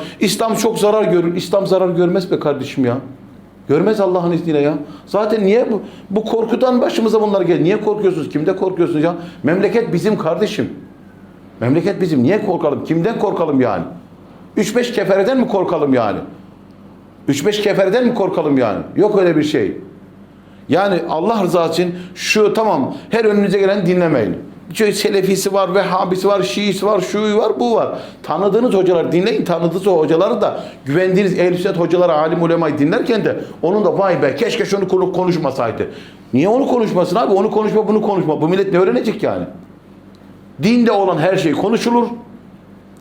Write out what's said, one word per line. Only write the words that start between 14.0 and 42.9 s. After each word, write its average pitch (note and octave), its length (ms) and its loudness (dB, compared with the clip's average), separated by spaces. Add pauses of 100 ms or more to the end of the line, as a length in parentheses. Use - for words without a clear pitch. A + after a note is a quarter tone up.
Üç G#3+ 180 -2
beş A#3+ 160 0
kefereden G3+ 460 0
mi A#3+ 100 2
korkalım E3+ 460 0
yani? G#2 260 0 (1080)
Üç C#3 180 -2
beş G#3 160 0
kefereden G3+ 440 2
mi A3+ 80 2
korkalım D#3 440 0
yani? G#2+ 220 0 (160)
Yok G3+ 240 4
öyle F3 180 4
bir D3+ 60 2
şey. A2+ 340 -2 (920)
Yani F3+ 300 2 (100)
Allah G3+ 340 -2
rızası E3+ 280 2
için F3 240 -2 (200)
şu, G#3+ 380 2
tamam, G3+ 420 0 (140)
her A3+ 160 2
önünüze G3+ 340 2
gelen G3 260 2
dinlemeyin. D#3 520 2 (360)
Şöyle G#3+ 200 2
Selefisi G3 600 0
var, F#3+ 220 0
Vehhabisi F#3 520 0
var, G3 160 2
Şiisi G3+ 420 -2
var, G#3 160 2
şu G#3 360 -2
var, G#4+ 220 0
bu A#3+ 160 0
var. D#3+ 240 -2 (240)
Tanıdığınız G3 500 0
hocalar F3+ 380 2
dinleyin. G3+ 340 0
Tanıdığınız F3 420 -2
o F#3 100 4
hocaları E3+ 440 2
da, - 180 -2 (260)
güvendiğiniz F3+ 540 2
ehl-i F3 180 2
sünnet F3+ 220 -2
hocaları, F3 340 2
alim E3 300 0
ulemayı E3 340 0
dinlerken F3+ 480 0
de C3+ 140 -2 (220)
onun G3+ 240 0
da, E3 120 0
"Vay F3+ 240 2
be, - 140 0
keşke G#3 300 -2
şunu G3 220 -2
konu-, F#3 260 0
konuşmasaydı." C#3+ 760 -2 (460)
Niye D3 160 4
onu C4 180 2
konuşmasın F3+ 480 0
abi? A3+ 180 2
Onu G#3 180 2
konuşma, G#3 360 0
bunu G#3+ 140 2
konuşma. D#3 400 0
Bu D#3 80 0
millet F#3+ 240 0
ne F3 60 2
öğrenecek A3 440 0
yani? F#2+ 220 -2 (1200)
Dinde A#3 280 4
olan F#3+ 260 0
her F3+ 200 2
şey E3 140 0
konuşulur. A3+ 560 0 (920)